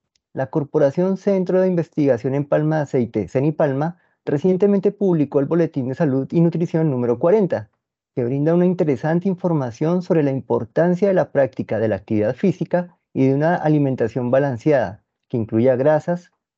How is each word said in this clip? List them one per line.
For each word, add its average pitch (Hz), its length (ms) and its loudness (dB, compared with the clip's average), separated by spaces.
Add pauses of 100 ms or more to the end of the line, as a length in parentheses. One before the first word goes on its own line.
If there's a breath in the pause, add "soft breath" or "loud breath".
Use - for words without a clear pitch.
(320)
la 135 180 -8
Corporación 156 680 0
Centro 185 420 0
de 185 80 2
Investigación 139 680 0
en 143 100 -2
Palma 156 320 0
de 151 60 -2
Aceite, 127 440 -2
CENIPALMA, 151 720 -2 (260)
recientemente 185 680 0
publicó 156 480 0
el 139 40 0
Boletín 156 440 -2
de 131 60 -6
Salud 135 360 0
y 170 80 2
Nutrición 165 500 0
número 120 300 0
cuarenta, 170 500 0 (460)
que 127 80 -2
brinda 143 300 0
una 175 120 4
interesante 175 600 0
información 170 760 -2
sobre 170 200 0
la 139 80 0
importancia 151 760 0
de 190 60 0
la 165 180 0
práctica 117 460 -2
de 110 100 0
la 98 80 0
actividad 107 360 -2
física 175 640 -4 (140)
y 131 160 0
de 135 80 2
una 160 200 0
alimentación 131 760 0
balanceada, 131 720 0 (240)
que - 80 -6
incluya 113 400 2
grasas, 151 540 0 (280)